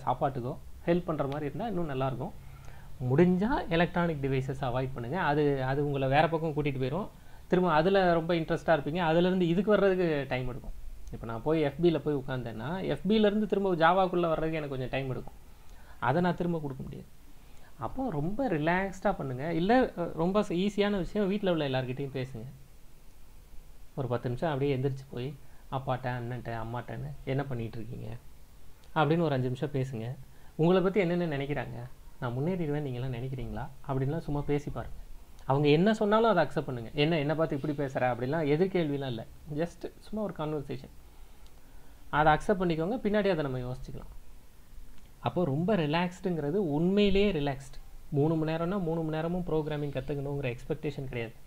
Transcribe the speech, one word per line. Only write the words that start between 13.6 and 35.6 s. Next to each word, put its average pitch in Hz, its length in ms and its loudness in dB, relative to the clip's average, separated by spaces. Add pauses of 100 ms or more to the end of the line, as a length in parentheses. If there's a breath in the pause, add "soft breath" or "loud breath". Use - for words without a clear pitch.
ஜாவாக்குள்ள 175 440 6
வர்றதுக்கு 160 360 2
எனக்கு 151 140 -4
கொஞ்சம் 131 200 -4
time 131 200 -2
எடுக்கும். 117 240 -6 (640)
அதை 135 220 4
நான் 175 140 2
திரும்ப 170 240 0
கொடுக்க 139 240 -6
முடியாது. 139 240 -12 (720)
அப்போ 233 320 -4
ரொம்ப 196 400 0
ரிலாக்ஸ்டா 185 680 0
பண்ணுங்க. 139 360 -4
இல்ல, 202 280 4
அஹ், - 320 -2
ரொம்ப 185 280 2
ஈஸியான 202 560 0
விஷயம், 190 300 -2
வீட்ல 196 240 0
உள்ள 151 180 0
எல்லார்கிட்டயும் 131 460 -4
பேசுங்க. 123 300 -6 (1500)
ஒரு 135 120 -2
பத்து 120 200 -2
நிமிஷம் 127 220 -2
அப்படியே 139 280 0
எந்திரிச்சு 135 340 -4
போய் 131 220 -6 (380)
அப்பாட்ட, 131 320 -4
அண்ணன்ட்ட, 120 540 -4
அம்மாட்டன்னு 120 540 -6 (140)
"என்ன 135 180 0
பண்ணிட்டு 117 340 -6
இருக்கீங்க?" 117 300 -8 (880)
அப்படின்னு 160 240 4
ஒரு 151 160 2
அஞ்சு 127 160 0
நிமிஷம் 143 180 -4
பேசுங்க. 131 460 -4 (400)
"உங்களை 175 260 6
பத்தி 190 180 2
என்னென்ன 170 380 2
நினைக்கிறாங்க? 127 520 -4 (300)
நான் 123 180 -2
முன்னேறிடுவேன் 151 500 0
நீங்களாம் 123 320 -4
நினைக்கிறீங்களா?" 123 480 -6 (200)
அப்படின்லாம் 135 300 0
சும்மா 147 240 -2
பேசி 143 300 0
பாருங்க. 123 240 -8 (500)
அவங்க 143 220 4